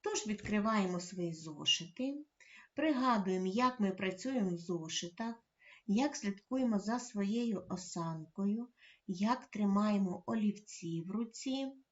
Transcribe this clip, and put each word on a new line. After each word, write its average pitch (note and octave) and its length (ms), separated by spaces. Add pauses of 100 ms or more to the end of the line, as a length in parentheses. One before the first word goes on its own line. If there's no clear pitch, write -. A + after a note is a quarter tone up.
Тож G#4 260
відкриваємо G#3 720
свої F3 340
зошити, E3 920 (500)
пригадуємо, A#3 720
як B3 320
ми G3 120
працюємо F#3+ 580
в F3 80
зошитах, F3 760 (520)
як C4 280
слідкуємо G#3+ 640
за A3 200
своєю A3 680
осанкою, F3+ 1000 (400)
як G#3 380
тримаємо G3+ 800
олівці G3+ 840
в F#3 40
руці. C4 600 (200)